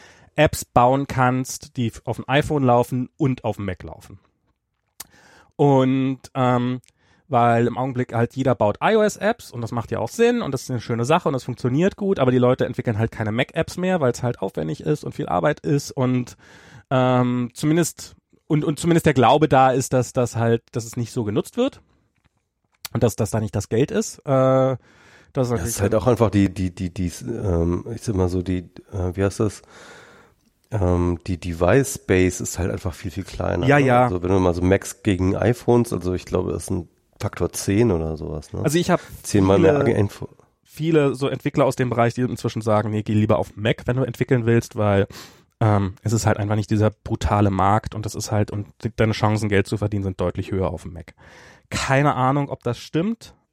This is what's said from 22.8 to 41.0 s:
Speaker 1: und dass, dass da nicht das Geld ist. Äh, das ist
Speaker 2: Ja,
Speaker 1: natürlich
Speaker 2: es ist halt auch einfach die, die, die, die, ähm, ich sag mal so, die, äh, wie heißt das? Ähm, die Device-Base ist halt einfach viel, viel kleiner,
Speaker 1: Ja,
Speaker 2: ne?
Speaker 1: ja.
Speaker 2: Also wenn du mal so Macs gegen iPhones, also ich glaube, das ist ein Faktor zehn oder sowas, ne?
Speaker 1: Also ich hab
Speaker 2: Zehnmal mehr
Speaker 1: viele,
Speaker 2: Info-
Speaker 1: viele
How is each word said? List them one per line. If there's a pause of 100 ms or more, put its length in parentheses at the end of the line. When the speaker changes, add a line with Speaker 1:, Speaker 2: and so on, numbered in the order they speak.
Speaker 1:
und
dass,
dass
da
nicht
das
Geld
ist.
Äh,
das
ist (540)
Speaker 2:
Ja,
Speaker 1:
natürlich
Speaker 2:
es
ist
halt
auch
einfach
die,
die,
die,
die, (140)
ähm,
ich
sag
mal
so,
die, (240)
äh,
wie
heißt
das? (1080)
Ähm,
die
Device-Base
ist
halt
einfach
viel,
viel
kleiner,
Speaker 1:
Ja,
Speaker 2:
ne?
Speaker 1:
ja.
Speaker 2:
Also
wenn
du
mal
so
Macs
gegen
iPhones,
also
ich
glaube,
das
ist
ein (320)
Faktor
zehn
oder
sowas,
ne?
Speaker 1:
Also
ich
hab (220)
Speaker 2:
Zehnmal
mehr
Speaker 1:
viele,
Speaker 2:
Info- (360)
Speaker 1:
viele